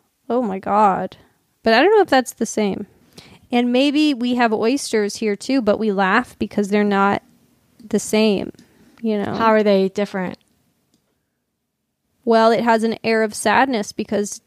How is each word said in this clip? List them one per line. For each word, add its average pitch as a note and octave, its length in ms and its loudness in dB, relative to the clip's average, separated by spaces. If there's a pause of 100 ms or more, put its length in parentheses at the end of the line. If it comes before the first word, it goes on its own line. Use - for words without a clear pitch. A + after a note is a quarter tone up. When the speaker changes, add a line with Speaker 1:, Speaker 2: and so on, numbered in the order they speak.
(280)
Speaker 1:
Oh, B3 140 -2
my G3 160 -4
God. G3 580 0 (460)
But A3+ 120 2
I A#3 80 4
don't G#4 140 4
know G4+ 60 6
if E4 80 -2
that's C4 240 0
the A3+ 120 -6
same. G#3 400 -4 (640)
And B3 220 0
maybe C#4+ 420 2
we B3 220 -2
have A#3+ 160 2
oysters A3 640 -2
here, G#3+ 180 -2
too, C4 280 -2
but G#3 160 2
we A3 120 -2
laugh G3 480 0
because G#3 300 -4
they're G#3 160 2
not G3+ 380 0 (600)
the G#3+ 160 -2
same, G#3+ 540 -2 (480)
you A3 200 -2
know. G3+ 140 -6
Speaker 2:
How A3+ 120 -2
are A3 180 4
they G3 240 2
different? F#3+ 500 -8 (1900)
Speaker 1:
Well, A3+ 280 4
it A3 100 0
has A3+ 220 2
an A3+ 180 -4
air A3 220 0
of G#3+ 100 -4
sadness A#3 580 0
because G#3 540 -6